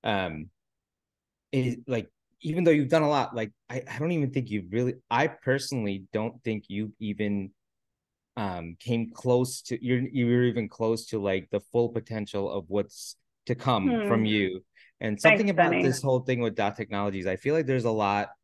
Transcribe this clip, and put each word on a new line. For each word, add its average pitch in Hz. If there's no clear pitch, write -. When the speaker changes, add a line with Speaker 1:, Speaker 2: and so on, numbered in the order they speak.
Speaker 1:
um, 90
is, 127
like, 117
even 165
though 165
you've 147
done 160
a 147
lot, 143
like, 110
I, 123
I 120
don't 160
even 147
think 127
you've 98
really, 123
I 123
personally 120
don't 110
think 107
you've 107
even, 104
um, 87
came 117
close 127
to, -
you're, 123
you're 123
even 113
close 113
to, 110
like, 95
the 104
full 117
potential 107
of 95
what's 101
to 123
come 117
Speaker 2:
Hmm. 104
Speaker 1:
from 110
you. 98
And 104
Speaker 2:
Thanks, -
Speaker 1:
something 202
about 170
Speaker 2:
Benny. 135
Speaker 1:
this 131
whole 131
thing 127
with 113
Dot 101
Technologies, 101
I 95
feel 143
like 160
there's 127
a 117
lot 104